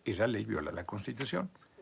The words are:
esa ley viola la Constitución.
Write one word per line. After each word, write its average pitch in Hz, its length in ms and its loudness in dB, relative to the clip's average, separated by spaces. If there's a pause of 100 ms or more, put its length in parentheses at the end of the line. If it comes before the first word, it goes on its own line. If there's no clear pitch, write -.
esa 101 220 4
ley 110 180 2
viola 95 280 0
la 87 120 -4
Constitución. 131 680 -2 (320)